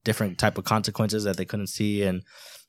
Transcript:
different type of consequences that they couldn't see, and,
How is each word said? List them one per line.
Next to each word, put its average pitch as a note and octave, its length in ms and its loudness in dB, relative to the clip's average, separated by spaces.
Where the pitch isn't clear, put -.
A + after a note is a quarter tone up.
different G#2 340 0
type G#2 200 4
of F#2+ 60 -6
consequences G#2+ 600 0
that F#2+ 120 0
they F#2 80 -2
couldn't G2+ 240 -4
see, G#2 340 0
and, F#2 200 0